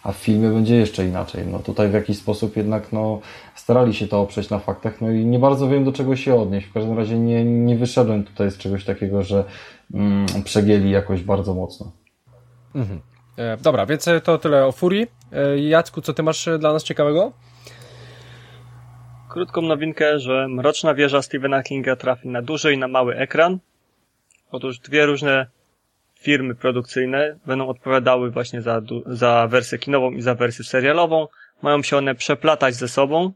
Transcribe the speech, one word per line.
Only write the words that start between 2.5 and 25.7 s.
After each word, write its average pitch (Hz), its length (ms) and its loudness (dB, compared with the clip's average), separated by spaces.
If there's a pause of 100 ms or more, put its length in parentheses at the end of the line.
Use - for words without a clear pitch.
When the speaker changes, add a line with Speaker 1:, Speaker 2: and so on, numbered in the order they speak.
Speaker 1:
jednak, 107 360 -4
no, 107 260 -2 (360)
starali 120 380 2
się 101 140 -4
to 101 140 2
oprzeć 101 280 -4
na 104 100 -2
faktach, - 420 -6
no 113 100 -2
i 113 140 0
nie 120 140 2
bardzo 135 300 4
wiem, 139 140 2
do 131 80 0
czego 131 240 0
się 127 200 2
odnieść. 98 320 0
W - 60 -20
każdym 110 240 -2
razie 113 220 -2
nie, 117 260 2
nie 120 300 2
wyszedłem 113 480 0
tutaj 101 280 -2
z - 60 -14
czegoś 98 280 -6
takiego, 98 380 -2
że, 98 200 0 (500)
mm, 101 320 0 (180)
przegięli 101 480 4
jakoś 98 320 0
bardzo 98 300 -2
mocno. 92 380 -8 (840)
Speaker 2:
Mhm. 98 240 -6 (380)
E, 117 200 -4
dobra, 123 280 2
więc, 147 220 -2
e, 165 140 4
to 165 160 2
tyle 143 280 4
o 131 60 2
Furii. 196 360 0 (240)
E, 143 280 0
Jacku, 156 420 2
co 151 120 -6
ty 156 100 -2
masz, 156 240 -2
e, 160 120 0
dla 151 140 2
nas 156 100 -2
ciekawego? 156 480 0 (2000)
Speaker 3:
Krótką 180 320 -6
nowinkę, 151 580 0
że 131 280 -2
Mroczna 139 460 0
Wieża 139 280 2
Stephena 135 420 -2
Kinga 131 320 -4
trafi 127 340 -4
na 120 120 -4
duży 147 320 -2
i 135 40 0
na 131 100 -4
mały 127 280 0
ekran. 165 440 2 (920)
Otóż 127 280 -8
dwie 147 260 0
różne 135 420 0 (720)